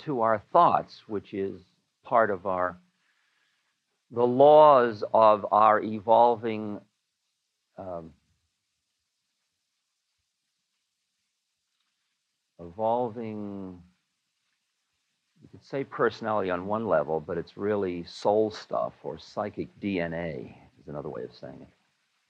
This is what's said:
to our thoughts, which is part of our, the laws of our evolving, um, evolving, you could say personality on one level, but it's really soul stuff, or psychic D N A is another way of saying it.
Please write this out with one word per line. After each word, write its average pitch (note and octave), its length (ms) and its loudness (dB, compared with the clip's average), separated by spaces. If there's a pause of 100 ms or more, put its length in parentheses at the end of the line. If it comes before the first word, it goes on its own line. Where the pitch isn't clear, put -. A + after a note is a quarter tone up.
to C3+ 160 -4
our A2 200 0 (120)
thoughts, A#2+ 560 2
which G2+ 260 -10
is F#2+ 260 -8 (440)
part A2+ 260 2
of F#2+ 160 -6
our, F2+ 320 -4 (1300)
the A#2 100 -2
laws B2+ 800 6 (100)
of G#2+ 380 4
our G#2+ 320 4
evolving, A2 960 0 (960)
um, E2+ 360 -14 (4000)
evolving, G#2 1200 -8 (1600)
you - 80 -20
could - 140 -20
say C#3 180 -10
personality A2 680 -4
on F2+ 180 -6
one A2 180 -6
level, D#2+ 320 -2
but E2+ 200 -8
it's - 180 -14
really G2 480 -6
soul G#2+ 480 -2
stuff, - 400 -8 (100)
or D#2 160 -12
psychic G2+ 500 -10 (120)
D G2 180 -6
N E2+ 160 -6
A E2 420 -10 (240)
is - 60 -20
another D2 220 -12
way B1 160 -12
of A#1+ 100 -18
saying C2+ 280 -20
it. C#2+ 60 -20 (600)